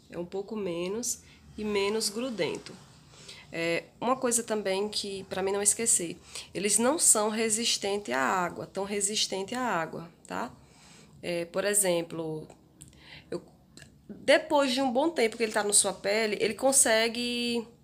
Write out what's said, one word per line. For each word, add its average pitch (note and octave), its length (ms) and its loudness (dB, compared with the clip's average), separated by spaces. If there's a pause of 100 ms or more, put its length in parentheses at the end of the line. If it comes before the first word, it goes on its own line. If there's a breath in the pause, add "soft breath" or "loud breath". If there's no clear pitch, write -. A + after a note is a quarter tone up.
(120)
É A3+ 80 -12
um F3 60 -6
pouco G3 300 -8
menos F#3+ 680 -4 (340 loud breath)
e G#3+ 80 -6
menos G#3 440 0
grudento. G#3 640 -4 (880 loud breath)
É, E3 280 0 (160)
uma B3+ 160 2
coisa A#3 260 0
também G3+ 460 -2
que, G3 360 -6
pra F#3 160 -6
mim F#3+ 120 0
não G3+ 80 0
esquecer, G3+ 580 0 (340 loud breath)
eles F#3 240 2
não B3+ 220 2
são A3 300 4
resistentes A3 840 0
à C4 60 2
água, F3+ 480 0
tão F#3+ 160 -6
resistente G3+ 720 -2
à B3+ 60 -4
água, E3 500 -2 (160)
tá? A3 240 -6 (720 loud breath)
É, E3+ 220 -2
por F3+ 180 -4
exemplo, E3 800 0 (840 loud breath)
eu, F3 100 -6 (680)
depois C#4 640 4
de C4 80 0
um C4+ 100 2
bom C4+ 180 2
tempo A#3 280 0
que A#3 60 -2
ele G#3+ 100 0
tá G#3+ 100 2
na G3+ 80 0
sua G3+ 220 4
pele, G#3 480 0
ele G#3+ 120 2
consegue A#3+ 1120 2 (180)